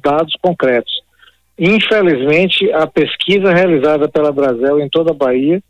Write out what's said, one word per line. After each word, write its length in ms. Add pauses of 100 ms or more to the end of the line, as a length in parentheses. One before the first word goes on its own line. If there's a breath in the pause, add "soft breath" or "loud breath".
dados 380
concretos. 500 (680 soft breath)
Infelizmente, 1160
a 120
pesquisa 680
realizada 560
pela 240
Brasel 480
em 80
toda 220
a 40
Bahia 540